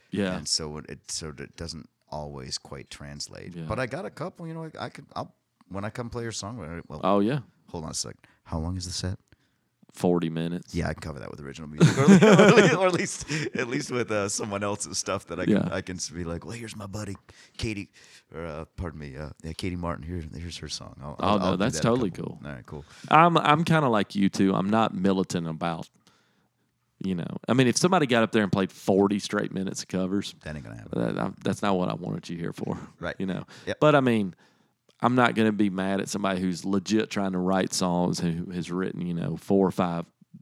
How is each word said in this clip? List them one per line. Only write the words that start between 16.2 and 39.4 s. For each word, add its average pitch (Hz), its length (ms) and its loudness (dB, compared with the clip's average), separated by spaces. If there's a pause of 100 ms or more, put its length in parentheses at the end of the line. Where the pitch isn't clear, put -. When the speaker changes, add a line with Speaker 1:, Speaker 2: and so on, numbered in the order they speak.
Speaker 2:
like, 85 220 -8
"Well, 101 80 -10
here's 117 200 -12
my 104 120 -12
buddy 101 280 -10 (440)
Katie, 104 320 -6 (440)
or, 82 120 -8
uh, 78 180 -8 (120)
pardon 80 240 -8
me, 69 180 -12
uh, 76 100 -10 (160)
yeah, 80 80 -8
Katie 90 240 -6
Martin. 85 260 -6
Here's, 85 220 -8 (100)
here's 85 220 -10
her 76 140 -12
song." - 320 -12
I'll, 71 180 -10
Speaker 1:
Oh, - 60 0
Speaker 2:
I'll, 101 120 4
Speaker 1:
no, - 60 0
Speaker 2:
I'll 92 80 2
do 92 60 0
Speaker 1:
that's 110 160 0
Speaker 2:
that - 100 -2
a 117 60 4
Speaker 1:
totally 117 200 0
Speaker 2:
couple. - 300 -10
Speaker 1:
cool. 69 80 -12
Speaker 2:
All 71 80 -10
right, 57 80 -16
cool. 73 200 -12 (260)
Speaker 1:
I'm, 165 260 6
I'm 151 280 4
kinda 156 260 2
like 104 240 0
you 98 160 2
too. 95 240 4
I'm 95 160 0
not 110 240 2
militant 92 520 0
about, 82 440 -6 (1080)
you - 160 -4
know, - 220 -6 (100)
I 113 60 2
mean, 127 140 8
if 117 100 4
somebody 175 300 4
got 117 160 4
up 107 100 2
there 110 120 6
and 90 80 0
played 95 200 2
forty 101 460 4
straight 104 340 -2
minutes 95 300 -6
of - 60 -12
covers, 92 460 -2 (100)
Speaker 2:
That 76 120 -10
ain't 69 80 -12
gonna 57 140 -14
happen. 57 240 -6
Speaker 1:
that, 52 200 -2
I'm, - 120 -4 (100)
that's 95 160 0
not 101 160 2
what 90 140 0
I 53 40 -2
wanted 104 360 -6
you 85 80 -8
here - 160 -6
for. - 240 -6 (200)
Speaker 2:
Right. 85 200 -6
Speaker 1:
You 95 80 -4
know. 95 180 -4 (220)
Speaker 2:
Yep. 101 120 -4
Speaker 1:
But 151 160 6
I 143 60 8
mean, 110 340 2 (680)
I'm 120 140 4
not 123 180 6
gonna 110 180 4
be 104 160 2
mad 95 320 0
at - 80 -6
somebody 98 320 0
who's 90 240 -2
legit 98 460 2
trying 98 220 -2
to 92 60 -2
write 92 360 2
songs 87 460 0
and 85 180 0
who 90 140 -8
has 87 180 -6
written, 90 360 -4
you 87 80 -4
know, 85 220 -4
four 98 300 4